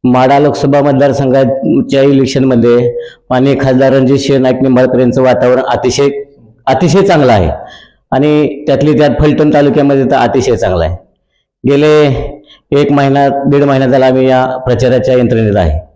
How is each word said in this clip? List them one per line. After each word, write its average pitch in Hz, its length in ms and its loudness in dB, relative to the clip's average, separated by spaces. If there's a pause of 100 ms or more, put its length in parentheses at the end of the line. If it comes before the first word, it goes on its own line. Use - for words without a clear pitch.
माढा 127 340 2
लोकसभा 143 420 0
मतदारसंघाच्या 135 1200 0
इलेक्शनमध्ये 127 920 0 (340)
माननीय 131 300 0
खासदार 131 320 2
रणजित 135 260 2
सिंह 139 200 0
नाईक 127 240 0
निंबाळकर 127 360 0
यांचं 127 240 0
वातावरण 127 400 2
अतिशय, 127 460 -2 (580)
अतिशय 170 360 0
चांगलं 156 300 2
आहे 90 180 0 (600)
आणि 151 560 0
त्यातली 143 320 0
त्यात 147 120 2 (100)
फलटण 151 340 2
तालुक्यामध्ये 139 500 2
तर 135 120 0
अतिशय 120 400 0
चांगलं 90 280 -2
आहे. 85 120 -6 (720)
गेले 151 360 2 (680)
एक 143 200 0
महिना, 139 360 0
दीड 143 360 0
महिना 135 220 0
झाला 131 200 2
आम्ही 131 220 2
या 127 180 0
प्रचाराच्या 127 680 -2
यंत्रणेत 113 420 0
आहे. 80 240 0 (160)